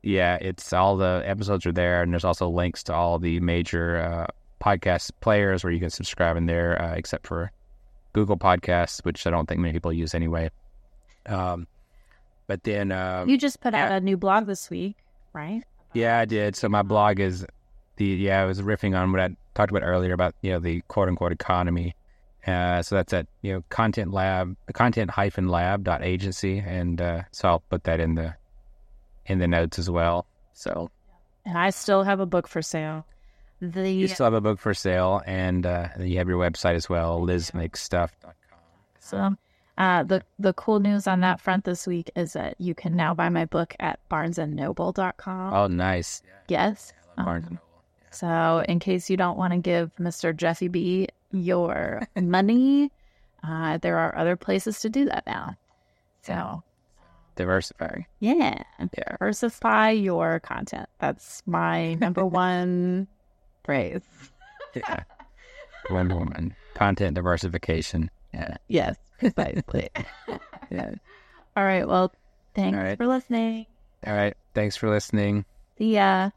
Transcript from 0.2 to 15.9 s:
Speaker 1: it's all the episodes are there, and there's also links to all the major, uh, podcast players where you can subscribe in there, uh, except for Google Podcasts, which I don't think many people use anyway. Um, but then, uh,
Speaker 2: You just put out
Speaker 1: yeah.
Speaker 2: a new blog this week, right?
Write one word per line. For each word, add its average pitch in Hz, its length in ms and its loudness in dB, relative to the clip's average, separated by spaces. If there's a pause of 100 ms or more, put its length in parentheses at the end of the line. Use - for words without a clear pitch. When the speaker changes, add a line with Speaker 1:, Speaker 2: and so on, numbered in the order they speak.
Speaker 1:
it's - 320 -6
all 95 240 4
the 90 280 2
episodes 98 400 -2
are 87 60 0
there, 87 320 2
and 87 80 0
there's 87 140 0
also 87 240 0
links 87 340 -2
to - 100 -4
all 85 260 2
the 85 200 0
major, 85 640 0
uh, 85 260 -4 (340)
podcast 92 500 2 (100)
players 101 420 4
where 90 80 0
you 85 80 0
can 87 100 -2
subscribe 85 460 0
in 85 120 0
there, 85 340 2
uh, 85 140 -2
except 80 320 -6
for 85 240 -4 (600)
Google 104 240 2
Podcasts, 87 680 2
which 90 220 -2
I - 20 2
don't 82 180 2
think 85 140 0
many 85 120 0
people 82 200 -2
use 82 220 -2
anyway. 82 340 0 (760)
Um, 90 400 -4 (800)
but 98 160 -6
then, 101 280 -2
uh, 92 360 -2
Speaker 2:
You 269 100 4
just 269 240 -2
put 233 140 -2
out 190 160 2
Speaker 1:
yeah. 190 60 0
Speaker 2:
a - 20 0
new 190 180 0
blog 196 300 2
this 196 240 -8
week, 185 240 -6 (380)
right? 180 300 -8 (300)